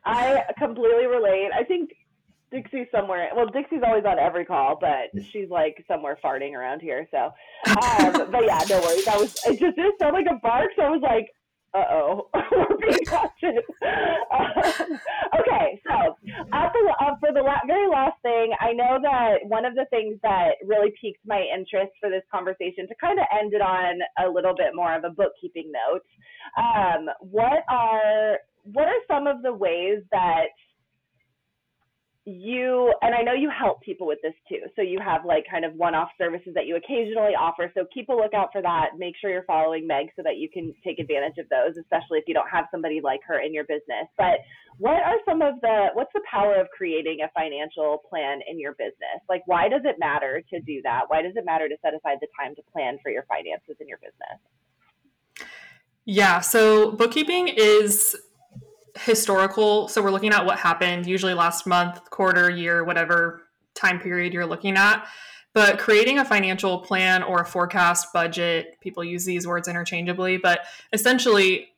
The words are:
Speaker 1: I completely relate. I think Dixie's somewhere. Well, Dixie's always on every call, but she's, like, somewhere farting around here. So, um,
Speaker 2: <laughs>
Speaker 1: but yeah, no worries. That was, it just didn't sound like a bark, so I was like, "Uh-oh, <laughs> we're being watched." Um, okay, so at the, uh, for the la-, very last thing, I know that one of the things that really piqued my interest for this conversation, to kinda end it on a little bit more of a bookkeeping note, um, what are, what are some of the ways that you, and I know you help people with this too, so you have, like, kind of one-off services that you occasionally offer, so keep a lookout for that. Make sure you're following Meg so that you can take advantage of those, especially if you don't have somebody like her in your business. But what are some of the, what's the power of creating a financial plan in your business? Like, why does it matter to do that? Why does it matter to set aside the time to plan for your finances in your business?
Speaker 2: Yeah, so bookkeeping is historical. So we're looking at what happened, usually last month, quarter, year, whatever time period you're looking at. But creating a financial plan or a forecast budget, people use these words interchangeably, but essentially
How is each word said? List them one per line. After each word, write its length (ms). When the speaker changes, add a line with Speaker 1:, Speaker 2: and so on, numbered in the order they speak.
Speaker 1:
I 380
completely 480
relate. 480
I 100
think 260
Dixie's 400
somewhere. 420
Well, 120
Dixie's 380
always 200
on 140
every 260
call, 360
but 300
she's, 180
like, 380
somewhere 340
farting 320
around 260
here. 300
So, 220
um, 420
Speaker 2:
<laughs> 180
Speaker 1:
but 140
yeah, 240
no 120
worries. 260
That 120
was, 160
it 120
just 180
didn't 220
sound 160
like 160
a 100
bark, 360
so 60
I 80
was 120
like, 240
"Uh-oh, 560
<laughs> 40
we're 440
being 200
watched." 340
Um, 1600
okay, 460
so 280
at 200
the, 280
uh, 180
for 140
the 100
la-, 240
very 220
last 340
thing, 380
I 120
know 300
that 360
one 160
of 100
the 160
things 320
that 300
really 360
piqued 260
my 260
interest 380
for 100
this 120
conversation, 540
to 140
kinda 240
end 200
it 80
on 360
a 60
little 240
bit 200
more 200
of 80
a 80
bookkeeping 640
note, 340
um, 500
what 480
are, 680
what 240
are 220
some 180
of 160
the 100
ways 500
that 340
you, 640
and 120
I 60
know 140
you 160
help 320
people 240
with 160
this 100
too, 120
so 60
you 180
have, 280
like, 240
kind 140
of 100
one-off 420
services 380
that 100
you 120
occasionally 600
offer, 360
so 180
keep 160
a 60
lookout 360
for 120
that. 340
Make 240
sure 80
you're 160
following 420
Meg 200
so 60
that 160
you 100
can 340
take 160
advantage 380
of 140
those, 260
especially 420
if 80
you 60
don't 160
have 220
somebody 320
like 240
her 140
in 120
your 120
business. 520
But 220
what 240
are 160
some 140
of 180
the, 320
what's 220
the 160
power 240
of 200
creating 460
a 80
financial 720
plan 400
in 100
your 140
business? 560
Like, 160
why 240
does 160
it 140
matter 500
to 140
do 200
that? 260
Why 120
does 160
it 80
matter 240
to 140
set 100
aside 300
the 60
time 140
to 80
plan 300
for 80
your 140
finances 560
in 60
your 120
business? 420
Speaker 2:
Yeah, 340
so 520
bookkeeping 560
is 680
historical. 920
So 140
we're 80
looking 220
at 140
what 120
happened, 480
usually 280
last 320
month, 440
quarter, 400
year, 340
whatever 580
time 240
period 340
you're 140
looking 300
at. 300
But 260
creating 400
a 60
financial 560
plan 420
or 180
a 60
forecast 640
budget, 680
people 240
use 200
these 220
words 220
interchangeably, 680
but 240
essentially 840